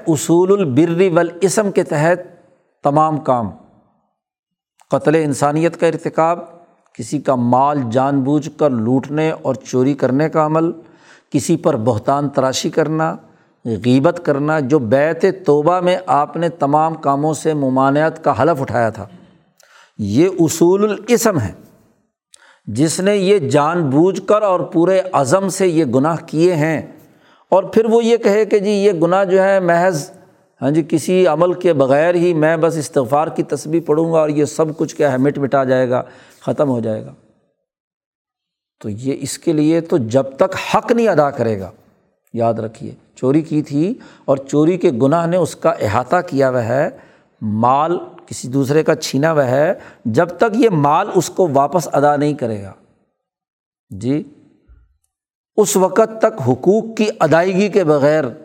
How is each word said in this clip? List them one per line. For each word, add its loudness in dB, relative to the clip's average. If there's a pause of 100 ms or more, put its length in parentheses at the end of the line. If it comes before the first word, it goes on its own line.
اصول 2
البر 2 (120)
والاسم 0
کے 0
تحت 0 (640)
تمام 0
کام، -2 (1400)
قتل 2
انسانیت 0
کا 2
ارتکاب، -2 (560)
کسی -6
کا 0
مال 2 (120)
جان 0
بوجھ -2 (100)
کر 4
لوٹنے -2
اور -4
چوری 0
کرنے 0
کا 0
عمل، 0 (600)
کسی 0
پر 0
بہتان 0
تراشی -2
کرنا، -2 (500)
غیبت 2
کرنا، 0
جو 2
بیعت 0 (200)
توبہ 2
میں 0 (160)
آپ 0
نے -2
تمام 0
کاموں 0
سے -2
ممانعت 0
کا 0
حلف 2
اٹھایا 0
تھا، -10 (920)
یہ 2 (100)
اصول 2
الاسم 0
ہے۔ -4 (1160)
جس -2
نے 0
یہ 0
جان 0
بوجھ 2
کر 4
اور 0 (140)
پورے 2 (120)
عزم 2
سے 0
یہ 2
گناہ -2
کیے 0
ہیں -2 (680)
اور 4
پھر 2
وہ 2
یہ 2
کہے 2
کہ 2
جی -2
یہ 2 (100)
گناہ 2
جو 2
ہے 2
محض، 0 (520)
ہاں -2
جی، 2
کسی 2
عمل 2
کے 0
بغیر 2
ہی 2
میں 2
بس 0
استغفار 0
کی -4
تسبیح -4
پڑھوں 0
گا 2
اور 0
یہ 0
سب -4
کچھ -4
کیا 0
ہے -2
مٹ 0
مٹا 0
جائے 0
گا، 0 (400)
ختم -2
ہو -2
جائے -6
گا، -20 (1700)
تو -10
یہ -6
اس -10
کے -2
لیے 2
تو -2 (120)
جب -2
تک 0 (100)
حق 0
نہیں 2
ادا 2
کرے -2
گا، -12 (600)
یاد 0
رکھیے -10 (240)
چوری 0
کی -4
تھی -2 (320)
اور 0 (100)
چوری 2
کے 2 (100)
گناہ 2
نے 0
اس -2
کا 0
احاطہ 0
کیا 0
ہوا -2
ہے، -2 (520)
مال 0 (280)
کسی -14
دوسرے 0
کا 0
چھینا -2
ہوا 2
ہے، 0 (340)
جب 0
تک 0
یہ 4
مال 2
اس 0
کو 0
واپس 0
ادا 2
نہیں 0
کرے -6
گا، -16 (1200)
جی، -4 (1400)
اس 2
وقت 2
تک 0
حقوق 0
کی 0 (120)
ادائیگی 2
کے 2
بغیر 2 (180)